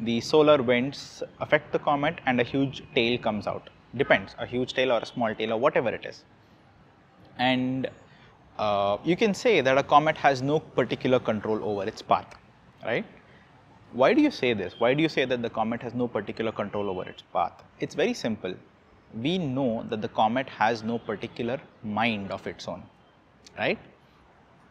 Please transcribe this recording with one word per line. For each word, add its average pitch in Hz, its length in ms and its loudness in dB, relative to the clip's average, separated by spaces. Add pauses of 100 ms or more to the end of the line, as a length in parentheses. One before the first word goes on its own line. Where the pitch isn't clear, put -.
the 117 200 -2
solar 151 420 6
winds 123 600 -2 (180)
affect 151 320 0
the 170 60 0
comet 151 480 0
and 123 120 2
a 123 60 4
huge 135 380 -2 (120)
tail 120 220 2
comes 107 300 -4
out. - 240 -8 (260)
Depends, - 420 2
a 120 60 -6
huge 123 300 -4
tail 131 180 2
or 113 60 4
a - 80 -4
small 110 280 -2
tail 113 200 -2
or - 20 -2
whatever 139 320 2
it 95 160 -6
is. - 200 -14 (1120)
And, 127 500 0 (680)
uh, 101 460 2
you 170 120 0
can 208 160 2
say 190 300 2
that 131 160 4
a 139 40 2
comet 156 360 4
has 139 240 4
no 147 180 2
particular 127 580 0
control 107 460 -2
over 101 240 -2
its - 140 -12
path, - 340 0 (480)
right? 151 220 -4 (880)
Why 135 200 4
do 302 80 4
you 294 100 4
say 123 220 0
this? 95 260 -2
Why 120 140 4
do 147 100 2
you 160 60 2
say 151 160 0
that 123 160 -2
the 117 80 -4
comet 113 320 -4
has 117 140 -10
no 123 120 -2
particular 110 460 -4
control 101 380 -4
over 90 180 -6
its - 140 -18 (100)
path? 87 320 -2 (160)
It's - 140 -8
very 196 180 0
simple. 101 420 -6 (600)
We 147 240 -2
know 127 500 -2
that 110 140 -6
the 113 60 -6
comet 120 400 0
has 110 340 0
no 117 160 -4
particular 117 640 -6 (240)
mind 104 480 -2
of 95 140 -8
its 90 200 -10
own, 92 160 -10 (720)
right? 131 220 -2 (920)